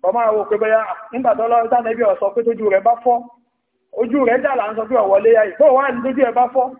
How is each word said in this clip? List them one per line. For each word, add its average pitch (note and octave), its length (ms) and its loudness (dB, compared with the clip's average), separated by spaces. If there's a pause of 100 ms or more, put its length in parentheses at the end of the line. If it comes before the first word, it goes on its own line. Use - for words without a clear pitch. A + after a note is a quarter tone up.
Ọmọ G3 160 -2
àwọn G#3+ 220 0
òpin G#3 180 -4
bẹ́yà, A3 220 2 (260)
nígbà B3 280 -2
tó A3 120 -4
lọ́wọ́ A#3 220 0
tá B3 100 2
nẹ́bí A#3 240 -4
ọ̀sọ́ G3+ 300 0
pé A#3 100 -2
tójú A3 260 -2
rẹ̀ F#3+ 120 2
bá A3+ 140 2
fọ́, A#3+ 220 0 (760)
ojú A#3 320 -2
rẹ̀ A#3+ 160 2
dà C#4+ 120 -2
là A3+ 120 -2
ń G#3+ 100 -10
sọ A3 100 -6
pé B3+ 100 -4
ọ̀wọ́ G3 260 4
léyà A3+ 220 4
yìí. F#3+ 120 -4
Bó C#4+ 120 4
wá C4 180 4
ní B3+ 160 -4
tójú C4 200 -2
ẹ A#3 100 0
bá B3 140 0
fọ́? B3 200 -2 (140)